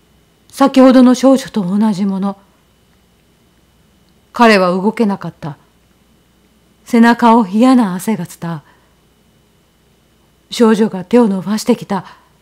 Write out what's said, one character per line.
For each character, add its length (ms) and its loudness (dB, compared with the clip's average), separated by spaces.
先 320 0
ほ 140 6
ど 100 6
の 100 4
少 220 2
女 140 -8
と 120 -6
同 300 -2
じ 140 -4
も 160 -6
の。 160 -6
彼 280 2
は 100 0
動 240 -4
け 120 -2
な 120 -4
か 120 -14
っ 80 -14
た。 200 -14
背 160 0
中 340 4
を 100 2
嫌 300 2
な 200 0
汗 200 -6
が 100 -10
伝 260 -12
う。 100 -10
少 220 2
女 140 0
が 160 -10
手 160 0
を 80 2
伸 140 -4
ば 160 -6
し 80 -10
て 100 0
き 100 -12
た。 200 -8